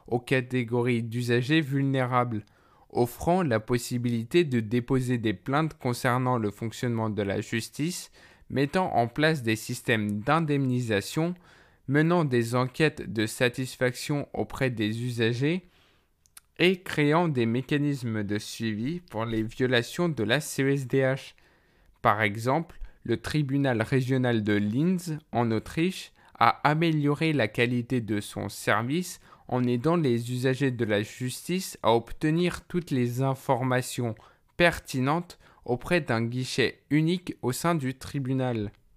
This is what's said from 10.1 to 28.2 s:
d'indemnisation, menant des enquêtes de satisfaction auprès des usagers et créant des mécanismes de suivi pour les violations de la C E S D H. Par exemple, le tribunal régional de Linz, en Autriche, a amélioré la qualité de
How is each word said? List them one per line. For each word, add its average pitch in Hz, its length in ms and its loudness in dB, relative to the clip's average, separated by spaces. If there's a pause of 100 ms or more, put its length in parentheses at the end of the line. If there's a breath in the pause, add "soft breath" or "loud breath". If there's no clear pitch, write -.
d'indemnisation, 139 1120 0 (540 soft breath)
menant 160 360 4
des 120 300 0
enquêtes 131 580 0
de 107 140 2
satisfaction 127 1080 -2
auprès 123 360 -2
des 110 340 -2
usagers 123 640 0 (920 soft breath)
et 185 240 4
créant 156 440 4
des 123 200 2
mécanismes 123 760 0
de 101 140 -2
suivi 117 640 -4
pour 113 260 -6
les 113 160 -2
violations 123 680 0
de 123 140 -2
la 117 160 2
C - 220 -4
E 135 80 2
S 139 180 -2
D 135 120 2
H. 131 340 0 (720 soft breath)
Par 107 180 4
exemple, 113 580 0 (260 soft breath)
le 113 120 0
tribunal 135 640 0
régional 123 600 2
de 104 100 4
Linz, 151 640 0 (160)
en 117 180 2
Autriche, 160 600 -4 (260 soft breath)
a - 260 4
amélioré 156 680 2
la 113 160 2
qualité 123 500 0
de 104 220 -2